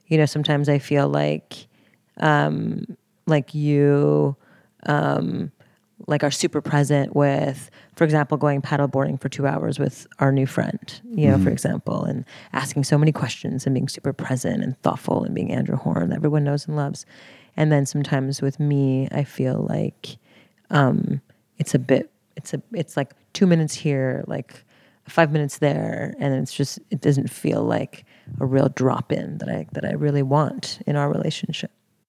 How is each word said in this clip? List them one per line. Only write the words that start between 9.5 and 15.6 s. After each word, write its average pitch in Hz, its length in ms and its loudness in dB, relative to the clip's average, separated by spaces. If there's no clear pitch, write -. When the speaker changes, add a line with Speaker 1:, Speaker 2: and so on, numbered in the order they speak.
Speaker 1:
with 143 300 -4
our 135 140 4
new 135 160 2
friend, - 520 -6
you 165 160 2
know, - 100 6
for 95 60 4
Speaker 2:
Mm-hmm. - 60 2
Speaker 1:
example, - 560 -2
and - 200 -4
asking 139 320 -2
so 151 120 4
many 151 140 6
questions - 560 -4
and 135 80 2
being 139 120 0
super - 240 -6
present - 520 -4
and - 180 -6
thoughtful - 420 0
and - 120 -4
being - 160 -2
Andrew - 240 -2